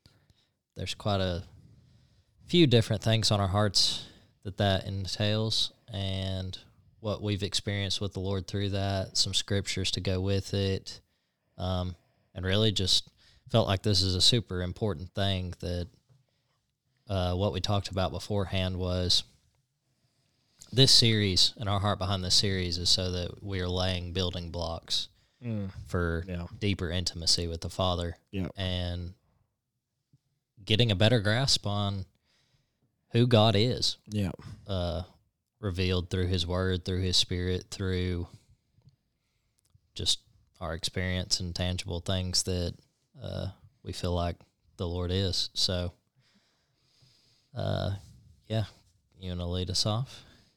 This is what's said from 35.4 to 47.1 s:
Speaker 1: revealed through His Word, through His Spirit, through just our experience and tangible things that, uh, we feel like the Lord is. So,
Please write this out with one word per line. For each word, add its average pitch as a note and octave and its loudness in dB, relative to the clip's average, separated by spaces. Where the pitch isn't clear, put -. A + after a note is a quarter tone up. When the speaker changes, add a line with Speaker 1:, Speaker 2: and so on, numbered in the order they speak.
Speaker 1:
revealed F#2 0
through F#2 0
His F2 0
Word, F#2 0
through F#2 -2
His F2+ 0
Spirit, F2+ -2
through F2+ -2
just - 0
our E2 -6
experience F2+ -4
and F2 -6
tangible F#2 -4
things F#2 -2
that, F2+ -2
uh, F#2+ -6
we G2 -10
feel F2 -2
like F2 0
the F#2+ -4
Lord F2 -2
is. F#2+ 0
So, F2+ 0